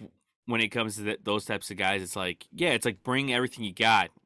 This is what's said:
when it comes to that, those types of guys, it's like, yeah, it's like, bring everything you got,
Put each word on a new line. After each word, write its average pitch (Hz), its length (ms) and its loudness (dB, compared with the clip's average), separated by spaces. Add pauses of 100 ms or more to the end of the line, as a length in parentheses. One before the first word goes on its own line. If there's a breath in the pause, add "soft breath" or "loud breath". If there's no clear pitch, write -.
(480)
when 117 120 0
it 110 100 2
comes 110 260 -2
to 107 80 -8
that, 104 200 -4
those 104 220 0
types 101 240 -6
of 98 80 -12
guys, 98 240 0
it's 90 140 -8
like, 90 360 -6
yeah, 170 200 0
it's 117 140 0
like, 110 180 -2
bring 131 280 0
everything 123 320 0
you 98 100 -4
got, 110 360 6 (160)